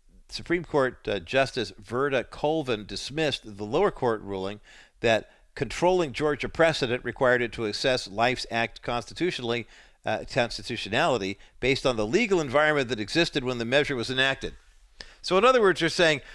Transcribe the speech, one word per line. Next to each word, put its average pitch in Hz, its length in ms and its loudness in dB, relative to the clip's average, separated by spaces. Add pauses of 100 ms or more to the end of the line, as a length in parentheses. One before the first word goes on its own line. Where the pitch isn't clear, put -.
(280)
Supreme 165 380 -6
Court, 131 420 0
uh, 104 120 -2
Justice 123 600 -2
Verda 127 460 -2
Colvin 131 600 -4
dismissed 120 720 -6
the 104 60 -6
lower 160 280 2
court 113 320 0
ruling 98 360 -6 (400)
that 113 300 2 (260)
controlling 165 580 0
Georgia 143 360 -2
precedent 143 540 2
required 123 380 2
it 117 120 -2
to 117 120 -4
assess 127 420 0
Life's 117 420 0
Act 113 320 -4
constitutionally, 120 880 -4 (380)
uh, 107 260 -2
constitutionality 113 1080 -2 (220)
based 127 260 0
on 127 100 2
the 107 100 0
legal 185 360 2
environment 147 480 2
that 120 100 -4
existed 147 440 0
when 123 140 -4
the 117 80 -4
measure 139 300 2
was 117 140 -4
enacted. 131 440 -2 (680)
So 180 160 2
in 202 80 6
other 254 160 6
words, 185 180 4
they're 165 100 2
saying, 156 320 4 (140)